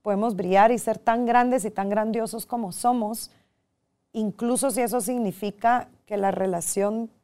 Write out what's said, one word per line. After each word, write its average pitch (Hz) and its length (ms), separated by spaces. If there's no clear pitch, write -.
podemos 208 360
brillar 190 340
y 247 80
ser 214 200
tan 233 280
grandes 247 400
y 208 40
tan 196 200
grandiosos 220 560
como 226 260
somos, 226 580
incluso 233 580
si 233 100
eso 240 200
significa 226 880
que 208 100
la 196 140
relación 196 800